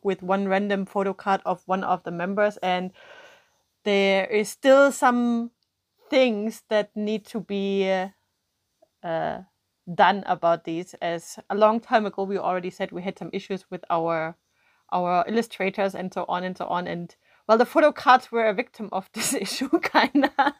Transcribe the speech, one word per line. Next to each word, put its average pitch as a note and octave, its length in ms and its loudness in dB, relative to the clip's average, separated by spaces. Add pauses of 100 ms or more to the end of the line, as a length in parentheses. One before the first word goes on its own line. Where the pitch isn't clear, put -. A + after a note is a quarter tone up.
with F#3 160 -2
one G3 260 -2
random G3 380 0
photo G3 280 -2
card G3 320 -2
of F3+ 200 -4
one F#3+ 180 -2
of F3+ 200 -2
the F3 80 -8
members, G3 460 -2
and F#3 340 -2 (920)
there G3 420 2
is G#3 240 -2
still C#4 420 6
some A#3+ 600 0 (580)
things A3+ 600 0
that G#3 260 -2
need G#3+ 320 -4
to A#3 120 -8
be, G3 500 -2
uh, F#3+ 200 -2 (960)
uh, D#3+ 360 -4 (540)
done F#3+ 340 4
about E3+ 380 0
these, E3+ 360 -8
as E3+ 380 -8 (100)
a F#3+ 60 -4
long G#3+ 240 6
time A3+ 260 0
ago G3 180 -4
we G3 140 -4
already F#3 320 -4
said F#3 220 -8
we F3 100 -10
had F#3 160 -8
some F3+ 160 -10
issues F#3+ 380 -8
with F3+ 180 -12
our, E3 460 -2 (560)
our F3+ 360 2
illustrators G3 680 -2
and F#3 180 -8
so F#3 140 -6
on F3+ 160 -4
and F#3 140 -8
so F3 100 -8
on. F3+ 200 -4
And, F3 280 -10 (320)
well, A3 100 6
the A#3 80 4
photo D4 280 4
cards B3+ 360 4
were A#3 160 0
a G#3+ 80 2
victim - 380 -8
of - 180 -6
<laughs> - 40 -20
this A3 200 -4
issue, C4+ 360 -4 (100)
kinda. C4+ 800 2